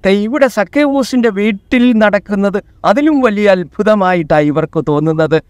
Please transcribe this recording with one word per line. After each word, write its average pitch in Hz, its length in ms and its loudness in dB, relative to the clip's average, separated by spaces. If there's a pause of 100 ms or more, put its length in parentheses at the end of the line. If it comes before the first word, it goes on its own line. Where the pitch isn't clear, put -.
ദേ, 190 60 2
ഇവിടെ 226 380 0
സക്കേവൂസിന്റെ 254 800 -2
വീട്ടിൽ 220 640 0
നടക്കുന്നത് 202 720 0 (220)
അതിലും 285 360 2
വലിയ 208 300 2
അത്ഭുതമായിട്ടാ 185 880 0
ഇവർക്ക് 151 500 -2
തോന്നുന്നത്. 156 600 0